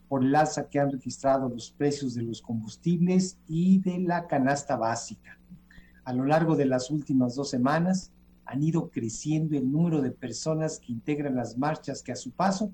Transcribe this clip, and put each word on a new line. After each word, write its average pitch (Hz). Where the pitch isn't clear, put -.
por 131
el 135
alza 147
que 147
han 139
registrado 135
los 113
precios 139
de 120
los 117
combustibles 175
y 185
de 185
la 175
canasta 139
básica. -
A 127
lo 127
largo 156
de 139
las 131
últimas 131
dos 139
semanas, 160
han 139
ido 160
creciendo 151
el 127
número 160
de 123
personas 156
que -
integran 143
las 113
marchas 143
que -
a 123
su -
paso, 190